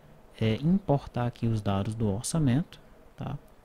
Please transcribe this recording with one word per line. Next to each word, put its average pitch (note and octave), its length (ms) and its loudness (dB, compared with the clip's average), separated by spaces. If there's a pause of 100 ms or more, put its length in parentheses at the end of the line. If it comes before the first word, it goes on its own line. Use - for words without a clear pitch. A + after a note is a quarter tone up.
(400)
é, A2 160 2
importar C#3+ 680 0
aqui A#2 200 -4
os A2+ 140 0
dados G#2 340 0
do A2+ 140 0
orçamento, C3+ 720 0 (360)
tá? C#3 220 -8 (260)